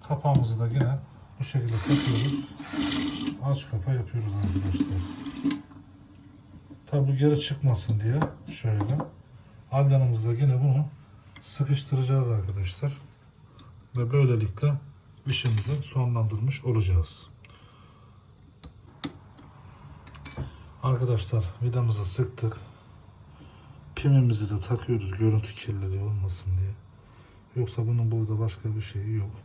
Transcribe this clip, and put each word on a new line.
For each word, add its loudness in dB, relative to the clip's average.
Kapağımızı 2
da 0
yine 0
bu -4
şekilde -2
takıyoruz. 2
Aç -2
kapa -2
yapıyoruz -2
arkadaşlar. -2
Tabi 2
bu 2
geri 4
çıkmasın 0
diye 2
şöyle. 0
Alyanımızda 4
yine 4
bunu 4
sıkıştıracağız 0
arkadaşlar. -2
Ve -2
böylelikle 4
işimizi 0
sonlandırmış 0
olacağız. 2
Arkadaşlar, 0
vidamızı 2
sıktık. -2
Pimimizi 4
de -2
takıyoruz -2
görüntü 2
kirliliği -4
olmasın -2
diye. 0
Yoksa -2
bunun 2
burada 0
başka -2
bir -4
şeyi -4
yok. -2